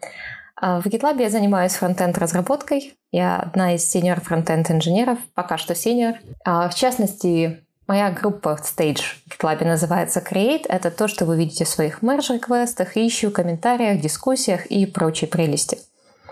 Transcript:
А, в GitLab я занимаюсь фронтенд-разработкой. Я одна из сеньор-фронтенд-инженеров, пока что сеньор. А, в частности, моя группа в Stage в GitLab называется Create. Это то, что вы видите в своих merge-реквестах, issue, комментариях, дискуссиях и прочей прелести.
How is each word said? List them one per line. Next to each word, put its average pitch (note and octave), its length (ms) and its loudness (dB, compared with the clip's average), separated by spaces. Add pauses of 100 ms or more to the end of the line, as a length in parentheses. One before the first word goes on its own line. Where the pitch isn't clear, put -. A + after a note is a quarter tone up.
(560)
А, F3+ 260 0
в F#3+ 60 0
GitLab B3 340 0
я A3+ 80 2
занимаюсь G3+ 440 2
фронтенд-разработкой. F3+ 1200 0 (160)
Я F3+ 260 2
одна F3+ 380 0
из E3+ 120 -2
сеньор-фронтенд-инженеров, E3+ 1300 0 (160)
пока F3+ 240 -4
что - 160 -4
сеньор. A#3 400 0 (280)
А, F3 260 2
в F3 60 -8
частности, F#3 840 0 (260)
моя G3+ 260 2
группа G3 440 -2
в D3+ 60 -8
Stage D3+ 400 -2 (260)
в - 100 -18
GitLab D#3 300 0
называется E3 600 0
Create. A#3+ 400 0
Это F3+ 220 0
то, G#3+ 180 -2
что F#3+ 180 -2
вы D#3+ 120 2
видите E3 280 0
в - 40 -2
своих D#3 320 -2
merge-реквестах, A#3+ 960 0
issue, A3+ 320 2
комментариях, G3+ 720 0
дискуссиях F#3 680 0
и G3 200 2
прочей E3 400 0
прелести. D3+ 500 0 (540)